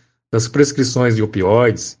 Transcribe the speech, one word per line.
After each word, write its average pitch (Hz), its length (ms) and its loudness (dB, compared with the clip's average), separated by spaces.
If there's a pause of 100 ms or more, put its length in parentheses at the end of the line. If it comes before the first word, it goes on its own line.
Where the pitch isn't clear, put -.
(340)
das 113 140 -2
prescrições 127 680 0
de 107 60 0
opioides 107 800 0